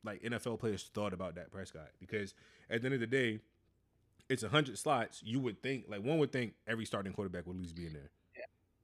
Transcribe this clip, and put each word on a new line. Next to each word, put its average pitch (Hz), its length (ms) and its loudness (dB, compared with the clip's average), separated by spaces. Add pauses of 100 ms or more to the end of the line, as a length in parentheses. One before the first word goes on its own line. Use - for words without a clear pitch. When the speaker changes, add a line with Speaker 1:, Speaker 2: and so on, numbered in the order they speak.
Speaker 1:
like, 104 200 -6
N 117 100 -2
F 117 140 -2
L 113 100 0
players 104 360 0
thought 104 200 0
about 90 220 -4
Dak 87 160 -10
Prescott, 90 480 -10
because 98 340 -2 (360)
at 113 120 2
the 127 60 2
end 139 80 4
of 127 40 2
the 113 80 2
day, 120 320 4 (880)
it's 127 160 2
a 104 60 -2
hundred 135 300 4
slots. 120 440 2
You 117 180 0
would 113 200 0
think, 131 260 -2
like, 101 160 -4
one 151 140 4
would 139 140 6
think 123 220 0 (140)
every 113 180 0
starting 98 280 -2
quarterback 90 320 -2
would 90 120 -6
at 90 40 -4
least 85 140 -6
be 85 100 -6
in 78 80 -8
there 71 160 -12 (260)
Speaker 2:
Yeah. - 100 -10 (380)